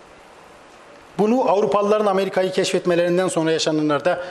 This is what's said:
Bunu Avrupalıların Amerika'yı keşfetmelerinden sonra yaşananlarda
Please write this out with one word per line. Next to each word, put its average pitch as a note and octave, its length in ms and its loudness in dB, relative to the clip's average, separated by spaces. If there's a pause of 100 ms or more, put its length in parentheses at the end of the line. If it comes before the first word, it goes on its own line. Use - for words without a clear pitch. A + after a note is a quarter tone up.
(1200)
Bunu A3 320 2
Avrupalıların G#3 560 2
Amerika'yı F#3+ 460 0
keşfetmelerinden F3 760 0
sonra D#3+ 240 -2
yaşananlarda D#3 800 0